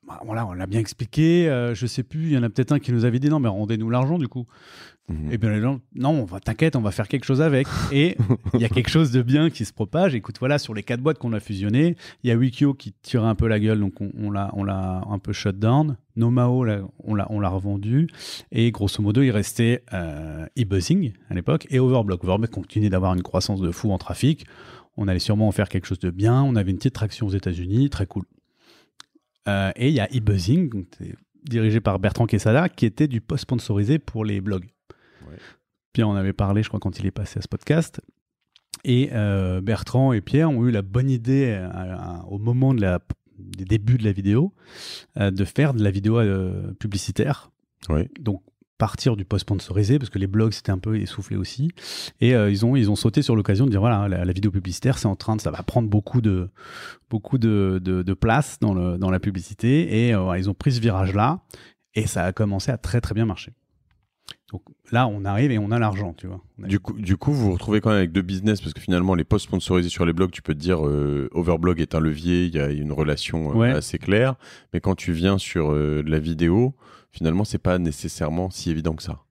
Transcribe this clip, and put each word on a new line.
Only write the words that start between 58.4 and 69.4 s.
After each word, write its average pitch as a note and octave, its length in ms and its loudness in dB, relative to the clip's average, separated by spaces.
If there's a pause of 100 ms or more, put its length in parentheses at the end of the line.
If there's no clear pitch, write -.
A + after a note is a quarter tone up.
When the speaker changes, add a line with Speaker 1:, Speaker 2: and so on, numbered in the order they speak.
Speaker 1:
dans G#2 140 2
le, F2+ 220 0
dans F#2 140 0
la F#2 80 2
publicité. » A2+ 880 0
Et, A#2 80 2
euh, G2 60 2
voilà, F#2 180 -2
ils F#2 100 -2
ont G2 60 -2
pris - 160 0
ce B2 100 0
virage-là. G#2 600 2 (560)
Et A2 100 0
ça F#2 160 -2
a F#2 100 0
commencé G2+ 380 -2
à A#2 80 -2
très, - 220 -2
très - 140 -6
bien A2+ 120 0
marcher. - 280 -8 (1000)
Donc G2 100 -12 (300)
là, A#2+ 160 2
on G2+ 160 -6
arrive G#2+ 260 2
et A2+ 80 0
on G#2 140 -2
a A#2 60 0
l'argent, G2+ 380 -2
tu - 120 -16
vois. F#2 120 -12 (180)
On G2+ 60 -16
a - 40 -10
Speaker 2:
Du G2 100 2
coup, - 140 -6
du G2 240 -2
coup, - 160 0
vous B2+ 140 0
vous F#2+ 60 2
retrouvez G#2 280 0
quand A2+ 100 2
même G#2+ 80 4
avec F2 140 0
deux F#2+ 100 2
business, G2 380 -2
parce D#2+ 140 -10
que - 60 -14
finalement, F#2 340 2
les E2 100 2
posts - 220 0